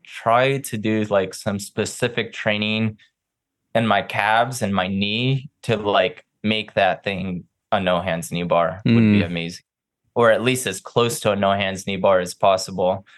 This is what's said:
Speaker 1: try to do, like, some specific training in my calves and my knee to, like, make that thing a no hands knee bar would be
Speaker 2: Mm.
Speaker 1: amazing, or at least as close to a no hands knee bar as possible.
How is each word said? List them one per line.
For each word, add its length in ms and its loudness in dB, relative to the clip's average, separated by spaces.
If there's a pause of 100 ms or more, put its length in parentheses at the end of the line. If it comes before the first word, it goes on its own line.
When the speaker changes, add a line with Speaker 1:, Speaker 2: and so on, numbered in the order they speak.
Speaker 1:
try 540 0
to 200 -8
do, 260 0
like, 300 0
some 240 -6
specific 720 -4
training 640 -2 (760)
in 120 2
my 160 2
calves 600 0
and 120 -2
my 140 0
knee 640 -2 (140)
to, 120 0
like, 500 0 (180)
make 300 -2
that 300 0
thing 400 -6 (280)
a 80 2
no 200 0
hands 320 -4
knee 120 -4
bar 420 0
would 80 4 (180)
be 100 4
Speaker 2:
Mm. 40 -2
Speaker 1:
amazing, 380 -8 (500)
or 180 6
at 100 2
least 240 0
as 140 -6
close 400 0
to 120 2
a 40 0
no 160 2
hands 340 -4
knee 100 -4
bar 240 4
as 140 -6
possible. 720 0 (120)